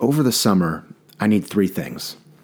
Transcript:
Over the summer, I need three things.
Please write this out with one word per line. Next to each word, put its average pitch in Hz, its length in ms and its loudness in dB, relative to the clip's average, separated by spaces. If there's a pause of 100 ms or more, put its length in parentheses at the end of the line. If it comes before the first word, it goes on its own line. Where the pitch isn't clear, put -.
Over 143 220 2
the 123 100 2
summer, 90 540 0 (340)
I 104 60 0
need 107 200 2
three 98 220 0
things. - 480 -10 (280)